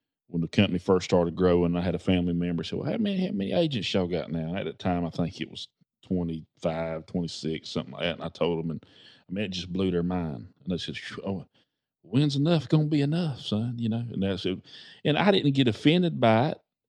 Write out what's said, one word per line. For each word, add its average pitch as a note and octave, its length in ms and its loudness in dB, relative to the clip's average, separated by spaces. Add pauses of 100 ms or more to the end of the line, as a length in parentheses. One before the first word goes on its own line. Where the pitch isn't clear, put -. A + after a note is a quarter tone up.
(300)
when E2+ 120 -2
the E2+ 60 -2
company F#2 320 2
first F#2 240 2
started E2+ 320 2
growing, F2 400 4
I F2 60 0
had F2+ 120 0
a F2 60 -4
family F2+ 320 2
member E2+ 320 -2
say, F2+ 140 -6
"Well, B2 120 -4
how - 80 -2
many, G3 280 0
how - 80 -4
many G3 180 -4
agents D#3 420 -2
y'all F#2 140 0
got E2+ 240 -4
now?" E2 240 -4
At G2 80 -6
that - 160 -8
time, F2 260 -2
I - 40 -4
think - 320 -4
it - 100 -8
was - 160 -14 (400)
twenty-five, E2 1000 -4
twenty-six, D#2+ 640 -6
something - 240 -8
like - 120 -8
that. E2+ 120 -2
And - 80 -12
I E2 60 -8
told E2+ 280 -2
them, E2 140 -4
and, C#2+ 100 -8 (480)
I F2+ 40 -10
mean, G#2 100 -4
it F#2+ 80 -4
just F2+ 220 -8
blew F#2+ 180 0
their F2 120 2
mind. E2+ 440 -4 (160)
And F#2 80 -4
they F2 60 0
said, D2 180 -8
"Phew, - 320 -12
oh, F#2+ 180 -4 (580)
when's C#3 340 2
enough D#3 320 2
gonna D#3 160 4
be D3 160 2
enough, D3 400 -2
son?" A#2 360 -2
You A#2 120 -2
know, A#2 200 -2
and F#2+ 140 -4
that's G2 220 -2
it. F#2 140 -2 (440)
And D3+ 140 2
I G3+ 140 6
didn't D3 200 4
get C3+ 160 4
offended D3+ 540 4
by A#2 300 6
it. - 100 -10 (280)